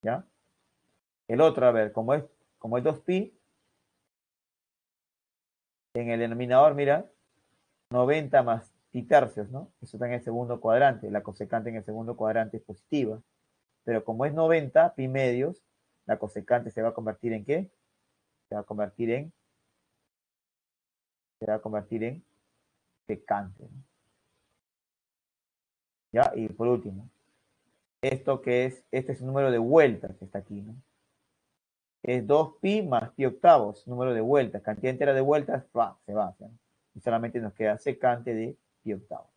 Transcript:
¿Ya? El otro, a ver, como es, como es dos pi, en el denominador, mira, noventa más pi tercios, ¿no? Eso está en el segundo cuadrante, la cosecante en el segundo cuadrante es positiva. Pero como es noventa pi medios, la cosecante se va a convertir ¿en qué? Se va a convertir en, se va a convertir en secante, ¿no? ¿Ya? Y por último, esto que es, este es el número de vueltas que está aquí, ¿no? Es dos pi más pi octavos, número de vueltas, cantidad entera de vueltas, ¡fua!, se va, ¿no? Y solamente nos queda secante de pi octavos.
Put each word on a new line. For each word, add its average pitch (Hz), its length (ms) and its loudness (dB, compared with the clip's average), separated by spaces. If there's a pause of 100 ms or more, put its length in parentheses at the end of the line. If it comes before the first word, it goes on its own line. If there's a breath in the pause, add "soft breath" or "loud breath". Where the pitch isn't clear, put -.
¿Ya? 123 240 -4 (1000)
El 120 140 2
otro, 151 240 4
a 120 60 8
ver, 107 200 0
como 113 220 -2
es, 147 100 -2 (340)
como 117 200 -4
es 123 80 -2
dos 151 160 -2
pi, 185 320 -2 (2500)
en 120 160 -4
el 117 120 -2
denominador, 123 520 4
mira, 143 380 0 (760)
noventa 135 540 2
más 120 280 -2 (200)
pi 123 120 -6
tercios, 120 460 4
¿no? 139 320 -14
Eso 120 160 -18
está 120 100 -4
en 120 60 -4
el 120 100 -6
segundo 120 380 -6
cuadrante, 117 500 2
la 104 100 -2
cosecante 107 480 -6
en 113 60 -10
el 107 80 -10
segundo 113 320 -8
cuadrante 110 420 -2
es - 60 -12
positiva. 113 580 -4 (640)
Pero 113 200 -2
como 120 220 -4
es 147 80 -2
noventa 160 600 2
pi 131 120 -4
medios, 131 560 0 (420)
la 110 140 -2
cosecante 107 520 -4
se 117 100 -6
va 113 80 0
a 113 40 -6
convertir 110 380 -6
¿en 104 140 -6
qué? 170 260 -4 (800)
Se 107 60 -8
va 104 60 -4
a - 40 -12
convertir 107 460 -4
en, 147 220 -6 (2000)
se 113 60 -8
va 107 100 0
a 107 60 -6
convertir 107 420 -6
en 139 200 -8 (840)
secante, 101 560 -6
¿no? 135 200 -20 (2250)
¿Ya? 117 240 4
Y 110 140 -4
por 117 180 -2
último, 107 420 -2 (920)
esto 135 400 -2
que 123 240 2
es, 127 260 -8
este 131 220 -4
es 127 80 -10
el 127 60 -8
número 135 240 0
de 120 60 2
vueltas 117 600 4
que 92 80 -16
está 98 140 -8
aquí, 101 220 -12
¿no? 110 140 -16 (1300)
Es 127 240 -2
dos 156 320 2
pi 202 220 0
más 123 300 -2
pi 135 140 -2
octavos, 127 600 4
número 123 260 -2
de 113 80 0
vueltas, 120 420 0
cantidad 107 280 -2
entera 135 220 2
de 131 80 2
vueltas, 143 500 0
¡fua!, 113 340 -2
se 101 80 -10
va, 104 260 -4
¿no? 104 120 -20 (420)
Y 101 60 -18
solamente 117 400 -2
nos 110 140 -8
queda 107 240 0
secante 123 560 -2
de 117 240 -6 (260)
pi 107 100 -6
octavos. - 420 -14